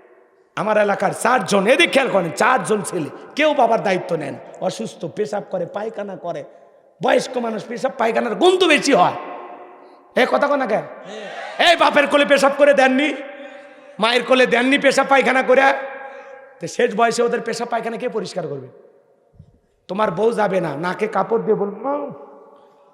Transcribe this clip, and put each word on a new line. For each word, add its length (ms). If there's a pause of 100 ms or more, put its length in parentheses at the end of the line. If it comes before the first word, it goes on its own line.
(560)
আমার 220
এলাকার 340
চারজন, 560
এদিকে 240
খেয়াল 180
করেন, 260
চারজন 460
ছেলে, 280 (260)
কেউ 180
বাবার 300
দায়িত্ব 320
নেয় 160
না। 60 (240)
অসুস্থ, 440
পেশাব 460
করে, 140
পায়খানা 500
করে, 280 (600)
বয়স্ক 340
মানুষ, 300
পেশাব 300
পায়খানার 380
গন্ধ 280
বেশি 300
হয়। 200 (1000)
এ 160
কথা 160
কয় 100
না 80
কেন? 160 (880)
এই 60
বাপের 320
কোলে 180
পেশাব 320
করে 160
দেননি, 400 (880)
মায়ের 240
কোলে 220
দেননি 320
পেশাব 320
পায়খানা 340
করে? 180 (1000)
তো 80
শেষ 280
বয়সে 280
ওদের 180
পেশাব 260
পায়খানা 300
কে 120
পরিষ্কার 380
করবে? 200 (1200)
তোমার 240
বউ 200
যাবে 300
না, 140
নাকে 320
কাপড় 340
দিয়ে 140
বলবো, 560 (840)